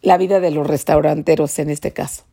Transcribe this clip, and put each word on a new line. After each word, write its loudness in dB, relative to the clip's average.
la 6
vida 2
de 0
los -2
restauranteros 0
en -4
este -6
caso. -12